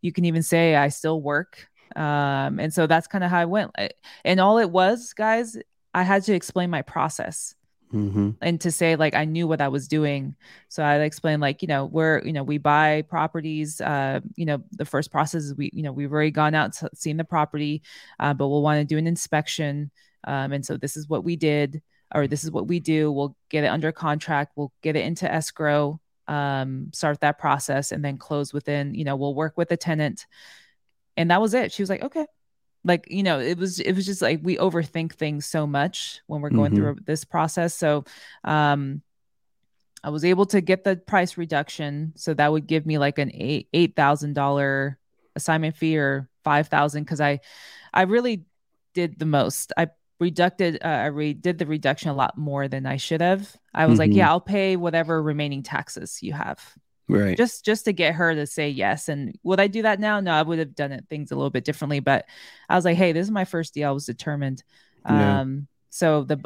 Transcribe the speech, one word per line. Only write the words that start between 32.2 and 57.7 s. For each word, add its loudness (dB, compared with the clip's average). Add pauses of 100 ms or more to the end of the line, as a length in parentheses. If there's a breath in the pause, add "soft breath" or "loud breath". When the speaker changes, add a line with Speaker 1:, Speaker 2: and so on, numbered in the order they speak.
Speaker 1:
Like, 2
you -2
know, 2
it -2
was, -4
it 0
was -2
just -4
like, 2
we 0
overthink -2
things -4
so -2
much -2
when -6
we're -4
going 4
Speaker 2:
Mm-hmm. 2
Speaker 1:
through 2
this -4
process. -2
So, 0 (400 loud breath)
um, 2 (1040)
I -6
was -4
able 4
to 4
get 0
the 2
price 0
reduction. -4
So -4
that 4
would 0
give 0
me, 0
like, 2
an 0
eight, -4
eight 4
thousand 2
dollar 0 (380)
assignment 0
fee 0
or 0 (140)
five 2
thousand, 0
'cause -4
I, 2 (540 loud breath)
I 6
really 2 (480)
did -2
the -2
most. 0
I 2 (320)
reducted, 2
uh, -2
I 0
re-, -2
did -2
the -2
reduction -2
a -2
lot -2
more -4
than -6
I -4
should -2
have. 0 (180)
I 4
was 8
like, 4
Speaker 2:
Mm-hmm. 6
Speaker 1:
"Yeah, 8
I'll 4
pay 0
whatever 0
remaining -2
taxes -8
you -6
have." -8 (320)
Speaker 2:
Right. 2
Speaker 1:
Just, 0
just 0